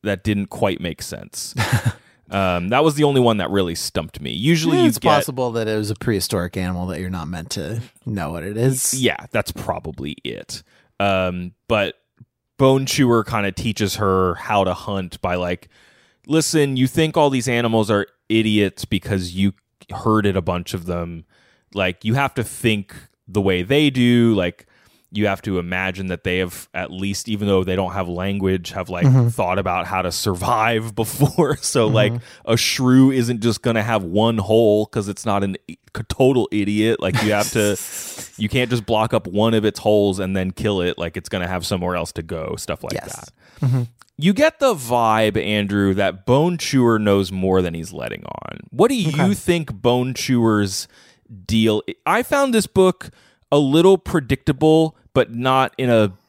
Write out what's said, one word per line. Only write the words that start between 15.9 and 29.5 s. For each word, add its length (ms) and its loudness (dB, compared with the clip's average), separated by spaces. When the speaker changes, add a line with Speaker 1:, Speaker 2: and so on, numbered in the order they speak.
Speaker 1:
"Listen, 500 0
you 100 4
think 300 0
all 140 4
these 180 -2
animals 420 0
are 180 0
idiots 560 2
because 480 -4
you 220 0
herded 460 0
a 60 0
bunch 320 -6
of 120 -8
them. 380 -8
Like, 300 -4
you 120 0
have 180 -2
to 100 -4
think 500 -4
the 140 -2
way 240 0
they 260 2
do. 460 4
Like, 300 -2
you 160 -2
have 160 -2
to 160 -4
imagine 500 -6
that 180 -8
they 140 0
have 340 -6
at 180 -8
least, 380 -6
even 180 -2
though 160 4
they 140 -2
don't 160 -2
have 160 -4
language, 640 -2
have, 180 -10
like, 160 -2
Speaker 2:
Mm-hmm. 240 6
Speaker 1:
thought 280 -2